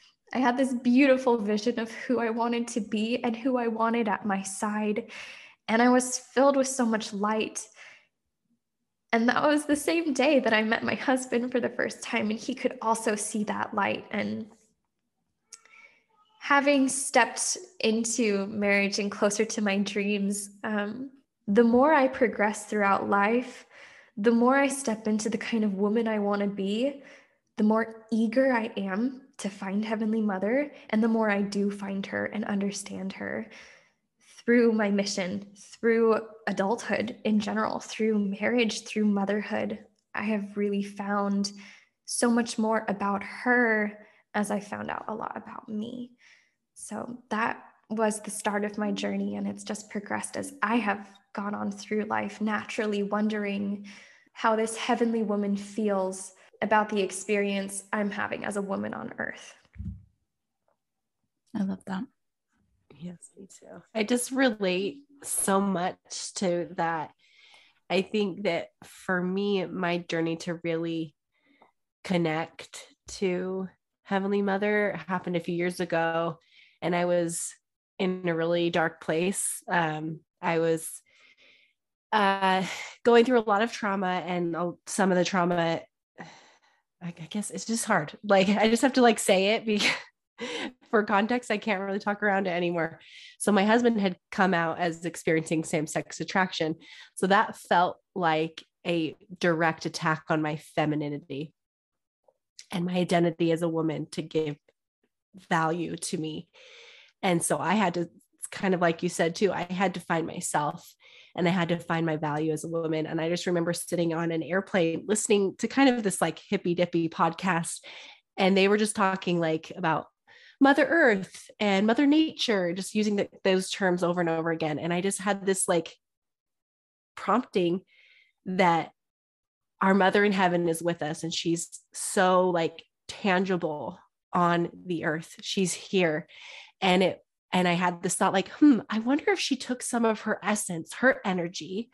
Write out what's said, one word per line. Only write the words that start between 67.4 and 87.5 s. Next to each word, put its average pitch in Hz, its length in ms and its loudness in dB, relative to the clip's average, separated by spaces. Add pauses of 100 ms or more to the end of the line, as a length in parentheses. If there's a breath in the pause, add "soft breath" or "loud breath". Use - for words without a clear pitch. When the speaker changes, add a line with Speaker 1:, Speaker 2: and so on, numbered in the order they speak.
Speaker 3:
I 180 100 4
think 202 440 -2
that 170 240 -2 (160)
for - 380 -4
me, 190 440 0
my 175 320 -2
journey 165 380 -2
to 165 280 -8
really 165 500 -4 (880 soft breath)
connect 165 840 -2 (220)
to 185 600 -4 (340)
Heavenly 196 380 0
Mother 202 580 0 (100)
happened 180 280 -2
a 165 40 0
few 175 140 -4
years 175 260 -2
ago, 165 580 -2 (420 soft breath)
and 175 160 0
I 175 80 0
was 175 480 -2 (460)
in 185 280 -2
a 170 80 0
really 170 360 0
dark 165 320 0
place. 180 640 -2
Um, 160 520 -2 (200)
I 170 200 0
was, 165 420 -2 (1080 soft breath)
uh, 196 520 2 (380 loud breath)
going 233 240 8
through 247 140 4
a 220 100 -2
lot 202 120 4
of 233 100 0
trauma, 190 520 -2
and, 175 320 -2
uh, 175 160 -2 (140)
some 190 240 2
of 180 80 4
the 180 60 4
trauma, 175 580 2 (360)
I, - 920 -20
I 160 200 -14
guess 208 220 -6